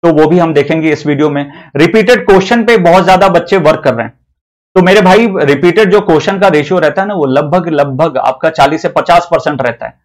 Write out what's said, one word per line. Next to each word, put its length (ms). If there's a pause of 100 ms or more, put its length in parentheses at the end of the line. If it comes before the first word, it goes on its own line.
तो 100
वो 140
भी 120
हम 160
देखेंगे 380
इस 140
वीडियो 240
में। 220 (240)
रिपीटेड 500
क्वेश्चन 380
पे 120
बहुत 280
ज्यादा 240
बच्चे 280
वर्क 280
कर 100
रहे 120
हैं, 60 (640)
तो 80
मेरे 180
भाई 360
रिपीटेड 540
जो 100
क्वेश्चन 380
का 100
रेशियो 320
रहता 220
है 60
ना, 60
वो 120
लगभग, 420
लगभग 500
आपका 320
चालीस 320
से 60
पचास 420
परसेंट 320
रहता 240
है। 180